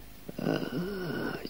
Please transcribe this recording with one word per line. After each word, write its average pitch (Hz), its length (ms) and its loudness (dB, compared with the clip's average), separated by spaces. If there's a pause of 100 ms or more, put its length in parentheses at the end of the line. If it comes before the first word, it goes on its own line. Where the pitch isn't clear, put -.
(400)
"А, - 960 2 (120)